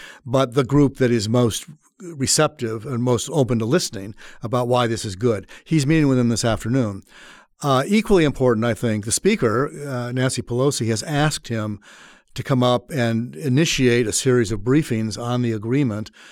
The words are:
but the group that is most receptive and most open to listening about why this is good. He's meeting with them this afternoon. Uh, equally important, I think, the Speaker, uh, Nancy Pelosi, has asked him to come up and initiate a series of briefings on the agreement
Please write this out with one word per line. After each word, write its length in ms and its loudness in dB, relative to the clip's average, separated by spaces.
but 300 0
the 100 4
group 320 4
that 140 2
is 180 0
most 380 2
receptive 840 -2
and 180 -4
most 280 0
open 280 2
to 60 -2
listening 480 -2
about 260 -2
why 200 2
this 180 -4
is 100 -8
good. 320 -2
He's 240 0
meeting 220 4
with 80 4
them 120 4
this 160 0
afternoon. 580 -2
Uh, 260 2
equally 380 4
important, 400 2
I 80 0
think, 320 -2
the 60 -6
Speaker, 580 0
uh, 240 -8
Nancy 300 -2
Pelosi, 480 -2
has 140 -2
asked 460 -2
him 300 -6
to 80 -8
come 200 0
up 280 0
and 440 -2
initiate 720 2
a 60 -2
series 380 2
of 100 -4
briefings 600 0
on 200 -2
the 100 0
agreement 580 -2